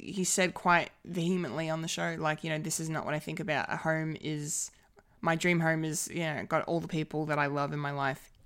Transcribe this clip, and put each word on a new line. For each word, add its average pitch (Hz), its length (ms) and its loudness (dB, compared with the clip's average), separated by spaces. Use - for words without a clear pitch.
he 185 120 0
said 180 300 2
quite 170 360 4
vehemently 170 680 0
on 160 120 -2
the 165 60 -4
show, 170 300 -2
like, 156 240 0
you 165 80 -2
know, 156 80 0
"This 156 220 -2
is 160 80 -4
not 156 160 -2
what 147 100 -2
I 151 60 0
think 156 180 -6
about. 147 340 0
A - 40 -2
home 160 440 0
is, 151 520 -4
my 165 160 2
dream 175 240 4
home 160 240 4
is, 156 280 -2
you 170 120 -2
know, 147 240 -2
got 160 160 2
all 170 160 0
the 160 80 -6
people 156 380 -2
that 151 120 0
I 147 80 4
love 143 260 0
in 147 60 -2
my 143 140 -2
life 139 400 -2